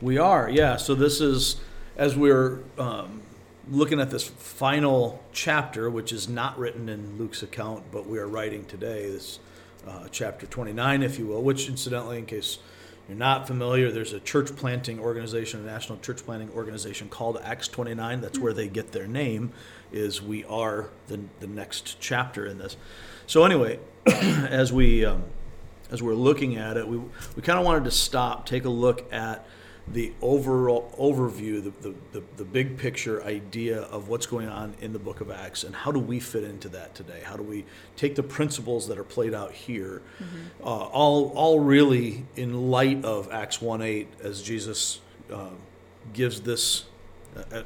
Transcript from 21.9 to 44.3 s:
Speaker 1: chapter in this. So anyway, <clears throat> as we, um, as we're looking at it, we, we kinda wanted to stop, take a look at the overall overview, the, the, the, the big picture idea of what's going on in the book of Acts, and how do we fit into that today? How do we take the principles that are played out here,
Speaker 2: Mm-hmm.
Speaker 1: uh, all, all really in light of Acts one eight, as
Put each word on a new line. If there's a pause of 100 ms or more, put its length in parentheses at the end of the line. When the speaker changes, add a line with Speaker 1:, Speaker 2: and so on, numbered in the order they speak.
Speaker 1:
chapter
in
this. (520)
So
anyway, (160)
<clears throat>
as
we,
um, (640)
as
we're
looking
at
it,
we, (380)
we
kinda
wanted
to
stop,
take
a
look
at (460)
the
overall
overview,
the, (180)
the, (160)
the, (140)
the
big
picture
idea
of
what's
going
on
in
the
book
of
Acts,
and
how
do
we
fit
into
that
today?
How
do
we (300)
take
the
principles
that
are
played
out
here, (180)
Speaker 2:
Mm-hmm.
Speaker 1:
uh,
all,
all
really
in
light
of
Acts
one
eight, (120)
as